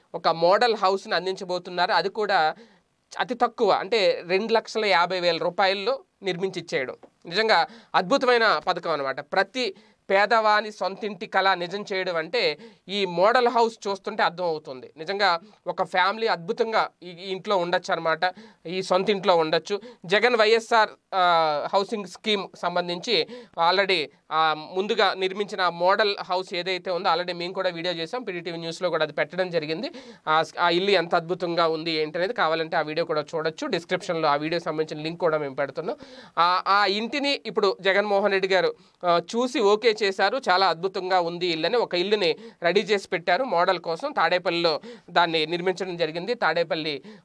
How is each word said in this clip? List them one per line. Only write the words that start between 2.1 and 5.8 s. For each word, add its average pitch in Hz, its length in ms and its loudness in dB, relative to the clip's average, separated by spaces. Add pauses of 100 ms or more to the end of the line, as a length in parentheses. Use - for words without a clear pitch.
అతి 190 160 -4
తక్కువ, 240 360 0
అంటే 185 560 2
రెండు 190 260 0
లక్షల 220 320 0
యాభై 180 360 2
వేల 175 160 2
రూపాయల్లో 196 640 0 (240)